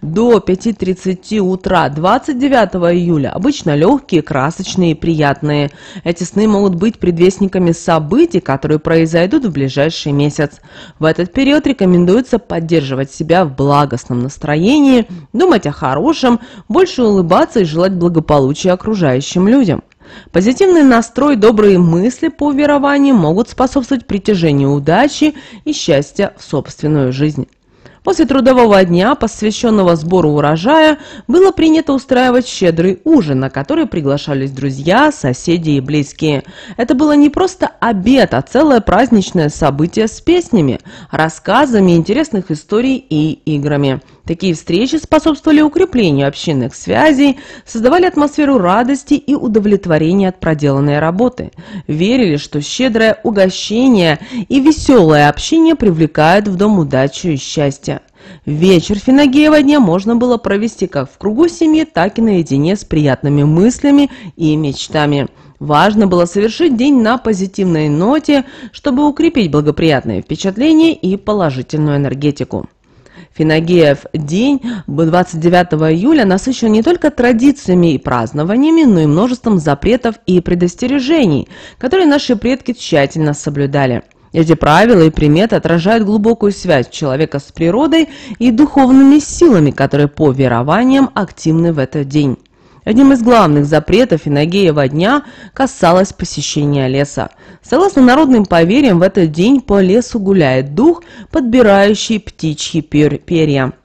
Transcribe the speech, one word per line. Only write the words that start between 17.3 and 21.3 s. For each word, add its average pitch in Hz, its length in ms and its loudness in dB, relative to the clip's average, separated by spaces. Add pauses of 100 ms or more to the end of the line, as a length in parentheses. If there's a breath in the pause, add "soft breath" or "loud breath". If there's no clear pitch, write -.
и 180 40 2
желать 170 280 -2
благополучия 160 800 0
окружающим 180 760 -2
людям. 220 360 2 (480 loud breath)
Позитивный 294 520 2
настрой, 254 540 2